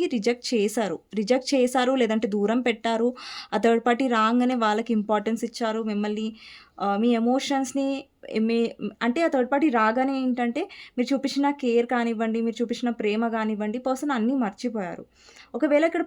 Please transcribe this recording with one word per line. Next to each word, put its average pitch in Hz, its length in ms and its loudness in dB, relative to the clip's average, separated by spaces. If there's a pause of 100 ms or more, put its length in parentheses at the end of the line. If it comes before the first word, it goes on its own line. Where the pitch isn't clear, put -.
రిజెక్ట్ 240 400 -2
చేశారు. 208 500 0 (180)
రిజెక్ట్ 226 360 0
చేశారు, 254 440 2
లేదంటే 220 340 2
దూరం 214 320 0
పెట్టారు. 226 480 0 (380)
ఆ - 120 -2
థర్డ్ 233 260 4
పార్టీ 247 240 2
రాగానే 240 480 2
వాళ్ళకి 226 360 0
ఇంపార్టెన్స్ 214 500 0
ఇచ్చారు. 226 400 -4
మిమ్మల్ని, 214 440 -2 (500)
ఆ, 202 100 -2 (100)
మీ 233 160 4
ఎమోషన్స్‌ని, 262 760 0 (520)
మీ, 226 180 2 (440)
అంటే 240 200 0
ఆ 330 80 2
థర్డ్ 254 220 0
పార్టీ 285 180 4
రాగానే 233 480 2
ఏంటంటే 254 440 -2 (300)
మీరు 240 180 -2
చూపించిన 277 380 0 (120)
కేర్ 240 280 2
కానివ్వండి, 226 540 0
మీరు 226 160 -2
చూపించిన 240 340 -2
ప్రేమ 220 360 0
కానివ్వండి, 214 520 -2
పర్సన్ 262 320 -2
అన్నీ 240 260 0
మర్చిపోయారు. 214 640 -4 (500)
ఒకవేళ 294 320 4
ఇక్కడ 339 220 0